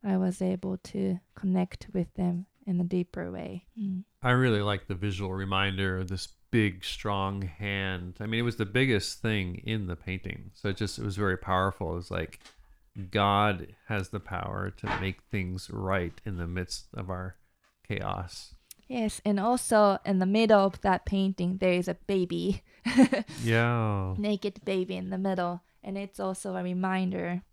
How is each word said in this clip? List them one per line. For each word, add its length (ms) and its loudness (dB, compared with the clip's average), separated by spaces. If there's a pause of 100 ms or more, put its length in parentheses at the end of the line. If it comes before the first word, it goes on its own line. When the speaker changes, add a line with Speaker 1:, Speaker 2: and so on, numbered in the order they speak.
Speaker 1:
I 140 2
was 240 0
able 360 -2
to 420 -4 (160)
connect 580 -2
with 220 -2
them 300 -2 (220)
in 120 2
a 40 2
deeper 480 -2
way. 340 -10 (140)
Mm. 240 -4 (180)
Speaker 2:
I 100 2
really 300 4
like 260 -2
the 80 -2
visual 380 -2
reminder 640 0
of 120 -4
this 180 -4 (240)
big, 340 2
strong 560 -2
hand. 800 -4
I 80 -6
mean, 120 0
it 40 0
was 140 0
the 100 0
biggest 560 2
thing 420 -2
in 220 -2
the 80 -4
painting. 580 -8
So 160 -4
it 80 -2
just, 220 -4
it 40 -6
was 120 -2
very 220 2
powerful. 560 0
It 20 -4
was 160 -8
like, 280 -6 (720)
God 580 4 (200)
has 220 -2
the 100 -6
power 580 -6
to 240 -4
make 200 -4 (100)
things 400 -4
right 420 -2 (100)
in 140 -6
the 100 -4
midst 460 -6
of 160 -8
our 280 -8 (500)
chaos. 680 -6 (340)
Speaker 1:
Yes, 380 -2
and 140 2
also 680 4
in 140 4
the 80 2
middle 320 8
of 220 2
that 240 2
painting, 520 0
there 160 4
is 140 2
a 80 -2
baby. 680 0 (240)
<laughs> 160 6 (420)
Speaker 2:
Yeah. 720 2
Speaker 1:
Naked 480 -2
baby 300 -2
in 140 -6
the 80 -4
middle. 440 -2 (220)
And 140 -8
it's 220 -10
also 360 -4
a 80 -4
reminder 800 -2 (120)